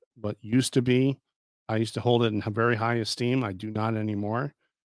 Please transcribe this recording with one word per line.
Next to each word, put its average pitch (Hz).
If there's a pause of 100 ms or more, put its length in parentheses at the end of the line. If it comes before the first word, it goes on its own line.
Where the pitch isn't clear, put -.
(200)
what 104
used 120
to 135
be. 127 (520)
I 110
used 110
to 113
hold 120
it 113
in 107
h-, 107
very 117
high 113
esteem. 123
I 101
do 107
not 110
anymore. 107 (320)